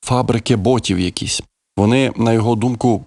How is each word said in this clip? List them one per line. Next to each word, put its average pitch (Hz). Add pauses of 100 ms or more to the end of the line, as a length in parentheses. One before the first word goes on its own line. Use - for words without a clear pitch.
фабрики 120
ботів 101
якісь. - (340)
Вони, 120
на 117
його 113
думку, 117